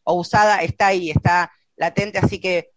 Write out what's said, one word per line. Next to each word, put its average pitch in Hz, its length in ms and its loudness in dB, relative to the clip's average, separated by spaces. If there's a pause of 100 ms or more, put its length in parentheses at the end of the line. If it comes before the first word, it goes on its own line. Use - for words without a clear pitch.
o 160 100 -2
usada, 202 480 2
está 180 260 0
ahí, 185 220 0
está 175 420 0 (240)
latente. 196 440 -4
Así 185 200 -2
que 175 380 -4